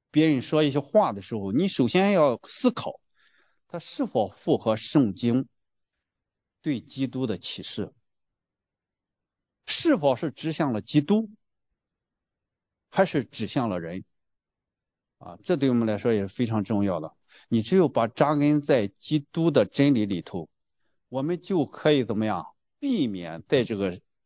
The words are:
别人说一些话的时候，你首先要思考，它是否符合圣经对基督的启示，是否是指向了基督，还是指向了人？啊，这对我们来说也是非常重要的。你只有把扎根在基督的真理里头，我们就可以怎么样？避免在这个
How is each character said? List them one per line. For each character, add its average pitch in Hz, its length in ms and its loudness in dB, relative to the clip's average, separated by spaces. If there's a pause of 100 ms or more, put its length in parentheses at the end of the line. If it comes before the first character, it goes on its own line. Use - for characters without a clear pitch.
(100)
别 156 180 4
人 139 120 2
说 156 220 0
一 147 80 2
些 139 100 -2
话 175 320 2
的 98 80 -10
时 - 140 -10
候， 98 180 -4
你 165 160 0
首 127 200 0
先 190 240 2
要 147 320 2
思 - 260 -2
考， - 300 -12 (680)
它 170 100 -12
是 - 280 -6
否 110 220 0
符 - 280 0
合 110 200 0
圣 110 380 2
经 120 320 0 (1160)
对 139 180 -2
基 - 260 -6
督 127 200 -4
的 104 100 -4
启 - 260 -10
示， - 300 -8 (1700)
是 294 320 2
否 143 180 2
是 143 140 -4
指 156 220 -6
向 147 200 0
了 107 80 -2
基 151 200 2
督， 208 300 0 (1600)
还 147 160 2
是 135 180 -2
指 - 220 -8
向 120 220 -2
了 92 120 -2
人？ 85 240 -10 (1120)
啊， 87 260 -20
这 180 120 0
对 135 120 2
我 127 60 4
们 117 120 2
来 107 120 0
说 117 140 0
也 107 80 2
是 98 80 -4
非 120 180 -4
常 110 180 -2
重 101 180 0
要 95 160 0
的。 78 160 -10 (340)
你 117 140 2
只 180 140 0
有 175 120 6
把 117 200 2
扎 143 260 2
根 147 280 2
在 131 260 2
基 - 320 -4 (120)
督 165 180 2
的 127 160 4
真 139 280 2
理 107 120 2
里 92 160 -4
头， 85 260 -12 (600)
我 127 100 -6
们 165 220 -4
就 175 240 0
可 - 260 2
以 135 120 4
怎 107 120 -4
么 107 80 0
样？ 95 300 -6 (240)
避 226 300 -2
免 87 380 -8
在 131 180 2
这 107 120 -4
个 95 240 -4 (260)